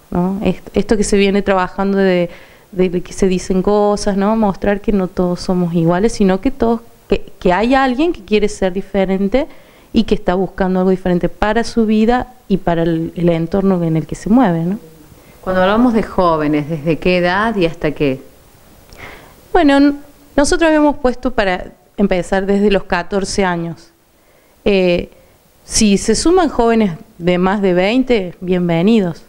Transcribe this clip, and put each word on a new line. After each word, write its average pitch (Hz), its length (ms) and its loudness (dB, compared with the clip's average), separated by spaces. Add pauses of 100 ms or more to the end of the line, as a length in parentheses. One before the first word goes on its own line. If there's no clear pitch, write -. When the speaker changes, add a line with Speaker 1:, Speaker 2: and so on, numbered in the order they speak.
Speaker 1:
¿no? 185 340 -2
Est-, 185 300 -2
esto 208 240 0
que 208 60 0
se 208 120 0
viene 196 260 2
trabajando 196 560 -2
de, 180 320 2 (420)
de 180 300 -2
que - 120 -14
se 196 140 0
dicen 185 340 0
cosas, 208 560 0
¿no? 202 180 0
Mostrar 202 460 0
que 220 100 -2
no 190 160 0
todos 180 320 -2
somos 180 340 -2
iguales, 175 380 2
sino 190 300 2
que 269 100 -2
todos, 233 300 -2 (260)
que, - 320 -2
que 180 140 2
hay 226 200 2
alguien 269 380 2
que 208 140 -10
quiere 208 240 0
ser 190 240 -4
diferente 196 720 -2 (460)
y 220 100 2
que 208 120 -2
está 180 200 0
buscando 185 440 -2
algo 185 120 2
diferente 180 380 0
para 214 340 -2
su 226 220 0
vida 220 420 2 (220)
y 190 80 2
para 170 260 0
el, 165 320 -2
el 175 140 0
entorno 175 520 0
en 160 140 0
el 151 100 -2
que 160 100 -12
se - 140 -6
mueve, 185 360 2
¿no? 196 120 -4 (600)
Speaker 2:
Cuando 185 220 -2
hablamos 220 320 2
de 208 100 0
jóvenes, 151 640 0
¿desde 160 300 -2
qué 180 180 0
edad 196 380 0
y 180 100 0
hasta 156 260 -4
qué? 139 300 -4 (1300)
Speaker 1:
Bueno, 285 260 4
n-, 285 160 4 (420)
nosotros 320 320 2
habíamos 302 300 2
puesto 247 340 -2
para 190 400 -2 (260)
empezar 190 480 0
desde 202 240 2
los 190 140 2
catorce 190 600 -2
años. 170 460 -4 (720)
Eh, 185 460 0 (560)
si 202 320 2
se 214 180 0
suman 339 340 2
jóvenes 226 420 2 (260)
de 175 200 0
más 190 240 0
de 190 120 2
veinte, 202 640 0
bienvenidos. 180 880 0